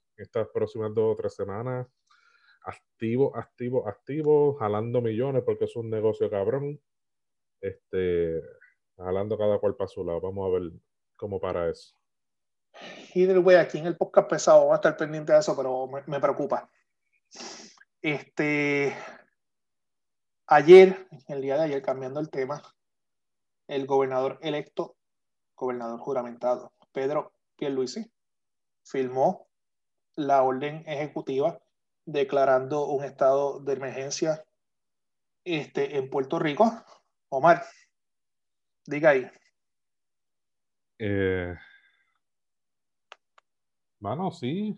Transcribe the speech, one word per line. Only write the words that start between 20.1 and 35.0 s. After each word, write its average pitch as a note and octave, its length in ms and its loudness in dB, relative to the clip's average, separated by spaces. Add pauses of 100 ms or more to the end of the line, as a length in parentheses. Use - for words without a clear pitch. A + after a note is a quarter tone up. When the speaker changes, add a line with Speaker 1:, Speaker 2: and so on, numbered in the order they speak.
Speaker 2:
ayer, F#3 640 10 (220)
el C#3 120 -8
día C3+ 140 -2
de D#3 80 0
ayer, C#3 180 -2
cambiando C3+ 380 -6
el D#3 100 -6
tema, C#3 320 -6 (1040)
el C#3 200 -6
gobernador C3 560 0
electo, D3+ 540 -8 (580)
gobernador A#2+ 440 -8
juramentado, A#2+ 760 -6 (180)
Pedro C#3 420 -4 (220)
Pierluisi, C#3 500 -6 (800)
firmó C3+ 640 -2 (680)
la C#3 280 2
orden C3+ 420 -4
ejecutiva D3 760 -4 (440)
declarando C#3 840 0
un C#3+ 160 -4
estado C#3 560 0
de C#3 140 -6
emergencia, C3+ 720 -4 (1000)